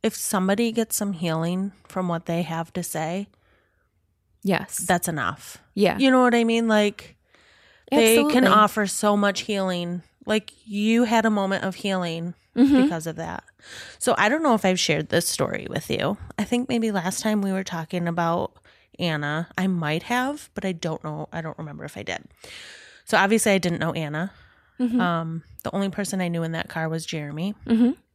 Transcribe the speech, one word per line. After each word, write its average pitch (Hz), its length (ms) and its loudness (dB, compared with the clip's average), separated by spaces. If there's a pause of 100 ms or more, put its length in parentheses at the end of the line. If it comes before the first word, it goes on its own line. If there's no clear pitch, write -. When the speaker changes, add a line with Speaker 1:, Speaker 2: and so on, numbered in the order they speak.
Speaker 1:
If 214 120 0
somebody 202 560 0
gets 220 240 -2
some 202 180 -2
healing 170 600 -2 (120)
from 185 220 -4
what 170 200 -2
they 170 160 0
have 165 300 -6
to 175 100 -4
say, 170 440 -4 (1120)
Speaker 2:
Yes. - 360 -2
Speaker 1:
that's 175 320 0
enough. 135 480 -6 (160)
Speaker 2:
Yeah. 202 240 2
Speaker 1:
You 262 140 4
know 254 100 6
what 247 120 4
I 233 120 4
mean? 226 240 2
Like, 208 480 0 (760)
they 226 260 6
can 294 80 6 (200)
Speaker 2:
Absolutely. - 20 6
Speaker 1:
offer 208 400 4
so 208 300 2
much 202 240 2
healing. 180 600 -2 (240)
Like, 214 260 -2 (140)
you 220 380 2
had 226 220 2
a 226 40 4
moment 196 360 0
of 185 100 -4
healing 175 600 -4 (200)
Speaker 2:
Mm-hmm. 262 280 6
Speaker 1:
because 165 240 0
of 160 100 -8
that. 165 260 -8 (540)
So - 200 0
I 208 120 4
don't 311 140 2
know 269 100 4
if 220 100 2
I've 185 160 2
shared 156 300 0
this - 180 2
story - 420 -4
with - 200 -8
you. - 280 -2 (200)
I 214 80 -2
think 240 240 -2
maybe 226 220 0
last 185 300 -4
time 214 200 2
we 196 100 -2
were 190 140 -2
talking 170 420 -4
about 170 460 0 (440)
Anna, 156 600 -4
I 185 100 0
might 165 360 0
have, 254 520 -4
but - 100 -8
I 190 60 -2
don't 165 320 -6
know. 151 300 -8
I 165 80 -6
don't 160 160 -10
remember 156 280 -12
if - 120 -14
I - 60 -12
did. - 200 -8 (840)
So - 120 2
obviously 202 360 4
I 190 40 4
didn't 170 220 -2
know 160 140 0
Anna. 160 380 -6 (480)
Speaker 2:
Mm-hmm. 247 220 0
Speaker 1:
Um, 165 420 -2 (200)
the - 120 -6
only 196 140 0
person 190 320 -4
I 175 80 -2
knew 170 140 -2
in 165 100 -4
that - 160 -6
car 160 200 -4
was 160 160 -4
Jeremy. 156 480 -6 (140)
Speaker 2:
Mm-hmm. 233 240 4 (240)